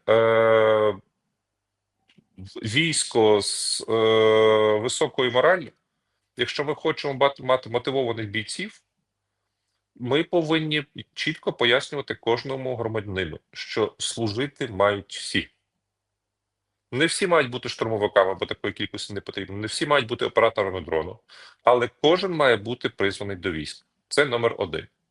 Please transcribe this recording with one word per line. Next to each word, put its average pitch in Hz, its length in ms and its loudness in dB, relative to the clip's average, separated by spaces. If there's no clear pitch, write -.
е, 110 880 4
військо 113 800 2
з, - 460 -4
е, - 40 -2
високою 127 540 -2
мораллю, 143 380 2
якщо 123 280 -4
ми 147 100 -4
хочемо 151 400 -4
бат-, 139 260 0
мати 127 300 0
мотивованих 117 580 -2
бійців, 110 540 -10
ми 131 300 -2
повинні 156 600 0
чітко - 380 -6
пояснювати 135 640 0
кожному 127 640 -4
громадянину, 101 640 -6
що - 460 -4
служити 120 720 -6
мають 101 460 0
всі. - 340 -4
Не 131 140 2
всі - 200 -2
мають 160 240 2
бути 123 180 -8
штурмовиками, 104 640 0
бо 92 120 -8
такої - 260 -8
кількості - 420 -10
не 98 60 -8
потрібно. 98 360 -10
Не 104 100 -8
всі 156 200 -6
мають 143 200 2
бути 120 180 -6
операторами 104 560 0
дрону. 80 380 -4
Але 120 260 4
кожен 180 300 2
має 139 240 4
бути 110 320 -6
призваний 98 480 -4
до 90 160 -6
військ. 76 340 -10
Це 143 160 2
номер 117 340 -2
один. 82 280 -6